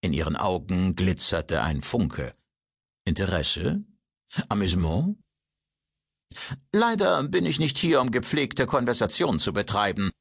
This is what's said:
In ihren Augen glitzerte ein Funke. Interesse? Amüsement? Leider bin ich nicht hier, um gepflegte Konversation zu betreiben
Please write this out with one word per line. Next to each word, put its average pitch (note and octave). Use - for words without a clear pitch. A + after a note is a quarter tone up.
In F2+
ihren D2
Augen F#2
glitzerte F2
ein C#2+
Funke. -
Interesse? F#2+
Amüsement? F#2
Leider G3
bin F3
ich D#3
nicht D3+
hier, D#3+
um B2+
gepflegte B2+
Konversation A#2+
zu -
betreiben G2+